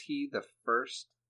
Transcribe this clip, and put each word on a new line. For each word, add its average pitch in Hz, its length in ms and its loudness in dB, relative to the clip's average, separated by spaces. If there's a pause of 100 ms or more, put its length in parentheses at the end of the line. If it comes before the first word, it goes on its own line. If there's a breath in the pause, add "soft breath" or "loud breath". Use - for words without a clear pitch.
he 143 260 -2
the 104 120 0 (200)
first 120 440 2 (220)